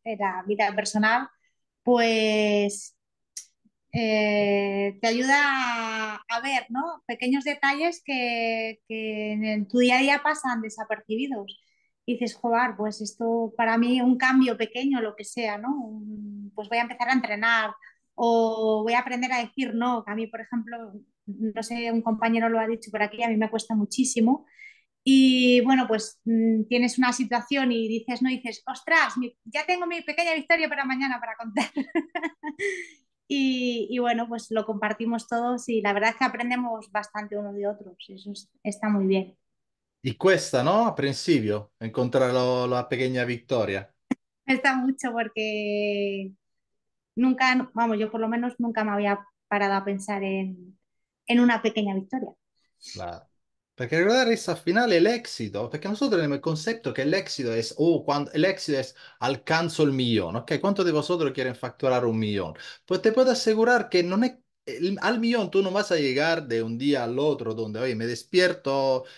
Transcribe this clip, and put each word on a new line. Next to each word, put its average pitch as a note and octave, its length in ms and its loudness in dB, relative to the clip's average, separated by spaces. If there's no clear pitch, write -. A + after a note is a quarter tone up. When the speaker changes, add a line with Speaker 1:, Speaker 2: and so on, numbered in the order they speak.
Speaker 1:
en A3 140 -6
la F#3 280 -2
vida G3+ 280 0
personal, A3 540 2
pues G#3+ 1120 2
eh, G3+ 1080 2
te A#3 80 0
ayuda B3 340 2
a, A3+ 880 -2
a A#3 140 -4
ver, C4 280 -2
¿no? D4+ 360 -6
Pequeños B3+ 380 -2
detalles D4 600 -2
que, A3+ 840 -4
que G#3+ 440 -6
en G#3+ 120 -2
el, G#3+ 240 -2
tu B3 100 0
día B3 200 6
a - 20 2
día C#4+ 220 2
pasan C4+ 400 -2
desapercibidos. A3 960 -8
Y B3 80 -2
dices, A3+ 220 -4
"Joder, A#3 400 0
pues G#3+ 240 -6
esto A3+ 560 -4
para A3+ 220 2
mí B3 220 4
un B3 180 4
cambio C4 400 4
pequeño, B3+ 420 -2
lo G#3+ 160 -4
que G#3+ 80 -14
sea, G#3 340 -6
¿no? A#3 120 -4
Un, G#3 760 -12
pues G#3+ 140 -10
voy A#3 100 -2
a A#3+ 40 2
empezar A#3+ 280 -6
a C4 40 2
entrenar A3 580 0
o A3+ 720 2
voy A#3 100 0
a A#3+ 60 2
aprender B3 320 -4
a B3 80 0
decir A#3 340 -4
no", A#3 300 0
que G3+ 80 -8
a - 40 -6
mí, A3+ 100 -4
por A3 160 -12
ejemplo, A3+ 500 -8
no G#3+ 360 -4
sé, A#3 300 -4
un A3+ 100 2
compañero A3+ 480 2
lo A3+ 100 2
ha A3 80 0
dicho A3+ 220 -6
por G#3+ 120 -2
aquí, G#3 200 -4
a A#3 60 2
mí A3+ 80 0
me G#3+ 140 2
cuesta A3 240 -4
muchísimo. A#3 720 2
Y B3+ 580 8
bueno, B3+ 260 4
pues, A3 360 -2
mm, A3+ 440 4
tienes B3 300 2
una B3 140 4
situación B3 600 0
y A3+ 160 0
dices, A3+ 340 -4
no, B3+ 80 2
dices, A#3+ 360 -6
"Ostras, C4+ 520 2
mi, B3 260 -4
ya C#4+ 220 -6
tengo F4+ 200 0
mi E4+ 160 -4
pequeña D#4+ 320 -2
victoria D#4+ 340 0
para C#4 160 -4
mañana C4 360 -2
para A3+ 160 -10
contar". A3+ 380 -4
<laughs> E4 1300 -6
Y, B3+ 640 0
y B3 100 -2
bueno, A#3+ 280 0
pues A3+ 220 -10
lo A3 160 -2
compartimos A3 640 -4
todos A#3+ 400 -2
y A3+ 140 0
la G3+ 120 2
verdad G#3+ 160 2
es A3+ 60 -2
que - 80 0
aprendemos A#3+ 680 -4
bastante G#3 460 -8
uno G3+ 160 -8
de G3+ 140 -6
otros, G#3 280 -10
eso G3 240 -14
es, - 180 -20
está G#3+ 280 -4
muy G3+ 160 2
bien. F#3+ 300 0
Speaker 2:
Y B2+ 140 -4
cuesta, F3 460 2
¿no? G3+ 260 4
Al - 60 -2
principio, A#2+ 840 0
encontrar B2 520 0
lo, B2+ 360 2
la B2 200 -2
pequeña B2+ 360 -2
victoria. A2+ 680 -4
Speaker 1:
Cuesta C4 300 0
mucho C4 360 -2
porque G#3 1200 -4
nunca, B3+ 580 2
vamos, A3+ 240 0
yo G#3+ 120 -2
por A3+ 100 -4
lo A3+ 80 -2
menos A#3+ 320 -2
nunca A3+ 240 -2
me G#3 80 -2
había G3+ 340 -2
parado G3+ 260 0
a G3 100 0
pensar G3 400 -4
en, F#3+ 540 -6
en A#3+ 140 4
una A#3 220 4
pequeña G#3+ 320 -2
victoria. G3 360 -6
Speaker 2:
Claro. F2 360 -12
Porque B2+ 220 -2
recordar A#3 320 4
es A3+ 180 0
al E3 80 -2
final A3 360 2
el E3+ 160 6
éxito, A#2 600 -4
porque D3+ 200 -6
nosotros G#3+ 320 0
tenemos C#3+ 160 0
el C#3 40 -6
concepto D#3+ 540 -4
que C#3 80 -2
el D3 120 0
éxito C#3+ 380 -4
es, A2+ 240 -4
"Oh, D#3+ 280 2
cuando, C#3+ 280 0
el D#3 120 2
éxito F#3 340 0
es - 160 -6
alcanzo D#3+ 640 0
el D3 100 4
millón", A2 440 0
¿ok? B2 240 -6
¿Cuántos G3 260 2
de E3+ 60 2
vosotros D3+ 400 0
quieren B2+ 240 -4
facturar B2+ 500 0
un A2+ 120 2
millón? G2+ 360 -2
Pues F#3 160 0
te A3 100 4
puedo B3+ 200 4
asegurar A3+ 560 2
que F3+ 160 4
no F#3 200 2
es, B3+ 100 0
el, E3 360 -2
al A3+ 180 0
millón A#3 300 0
tú F#3+ 120 2
no F#3 100 -4
vas G3 180 0
a F3+ 60 2
llegar D3 500 0
de A2+ 160 0
un A2+ 160 -6
día C3+ 260 2
al A#2+ 140 -4
otro, C3+ 360 0
donde, A2 260 -6
"Oye, B2+ 160 -2
me A2+ 100 -2
despierto C3+ 960 0